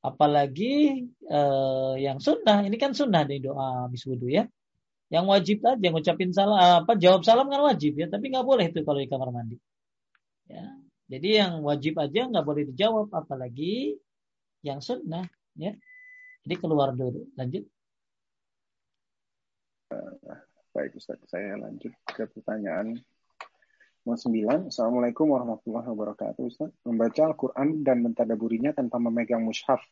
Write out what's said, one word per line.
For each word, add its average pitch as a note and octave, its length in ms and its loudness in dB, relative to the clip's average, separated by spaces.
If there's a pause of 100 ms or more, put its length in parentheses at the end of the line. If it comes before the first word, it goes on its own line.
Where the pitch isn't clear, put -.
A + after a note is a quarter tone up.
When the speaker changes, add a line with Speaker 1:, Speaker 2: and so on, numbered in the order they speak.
Speaker 1:
Apalagi, D#3+ 1040 2
eh, C3+ 880 0
yang C3+ 240 -2
sunnah, C#4 400 4
ini G3+ 160 -2
kan C#4 160 0
sunnah F#3 320 2
nih C3+ 240 -6
doa B2+ 400 -4
habis B2 160 -10
wudhu B2 240 -4
ya. G#3 160 2 (640)
Yang E3+ 160 0
wajib G3 300 4 (100)
aja A#3 240 2
ngucapin E3 400 0
salam, F3+ 560 6
apa, A#3 80 4
jawab F#3 320 6
salam B3+ 240 6
kan C#4 80 0
wajib D#3 400 2
ya, E3 80 -2
tapi G#3 240 -6
nggak B3+ 160 0
boleh G#3+ 240 4
itu E3+ 160 -4
kalau C#3 160 0
di C3+ 80 -6
kamar C3 240 -4
mandi. A#2 240 -10 (880)
Ya. C4+ 320 -18 (320)
Jadi G3 320 2
yang E3+ 160 -2
wajib D3 400 -2
aja F3+ 320 -2
nggak E3 160 0
boleh D3 240 0
dijawab, G#3 400 0
apalagi D#3+ 880 -6 (640)
yang C#3 160 -8
sunnah F3+ 480 -8 (320)
ya. F#3+ 160 -6 (680)
Jadi D#3 160 -4
keluar D3 380 2
dulu. B2+ 400 -6
Lanjut. C3 320 -6 (3000)
Speaker 2:
Baik - 260 -8
Ustaz, - 300 -14
saya G2 320 -8
lanjut - 320 -12 (160)
ke - 240 -8
pertanyaan G#2+ 640 -6 (1080)
nomor A#2 160 -4
sembilan. A#2+ 540 0
Assalamualaikum B2 560 0
warahmatullahi A#2+ 640 -2
wabarakatuh G#2+ 560 -6
Ustaz. G#2 240 -8 (160)
Membaca A2+ 420 0
Al-Quran D3+ 540 -2
dan C3 160 4
mentadaburinya A#2 760 0
tanpa B2 240 -2
memegang A#2 460 0
mushaf A2+ 480 -2